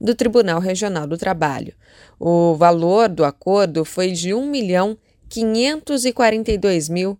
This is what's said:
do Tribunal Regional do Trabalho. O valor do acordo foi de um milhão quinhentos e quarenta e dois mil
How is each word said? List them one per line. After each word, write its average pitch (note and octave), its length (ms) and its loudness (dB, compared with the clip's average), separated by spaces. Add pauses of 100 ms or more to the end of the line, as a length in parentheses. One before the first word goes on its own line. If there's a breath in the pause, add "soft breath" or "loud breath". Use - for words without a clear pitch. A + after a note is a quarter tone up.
do A3+ 140 0
Tribunal G#3+ 460 2
Regional F#3 460 -4
do D#3+ 120 -6
Trabalho. D#3 560 -4 (440 soft breath)
O E3+ 360 4
valor F3 520 4
do D#3+ 160 -4
acordo D#3+ 640 0
foi F#3 280 -4
de F3 200 -6
um B3+ 140 -4
milhão G#3+ 500 -2 (320)
quinhentos B3 800 -2
e B3+ 60 0
quarenta A3+ 380 0
e G#3+ 60 0
dois F3 320 0
mil F#3 320 -4